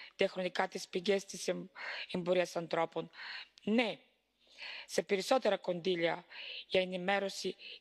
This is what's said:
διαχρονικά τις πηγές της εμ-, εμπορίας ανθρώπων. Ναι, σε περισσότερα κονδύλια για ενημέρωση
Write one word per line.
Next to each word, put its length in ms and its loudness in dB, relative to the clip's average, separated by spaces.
διαχρονικά 520 2
τις 200 -8
πηγές 380 0
της 220 -8
εμ-, 200 -4
εμπορίας 440 2
ανθρώπων. 540 -2
Ναι, 340 2
σε 160 0
περισσότερα 560 4
κονδύλια 680 0
για 140 6
ενημέρωση 760 0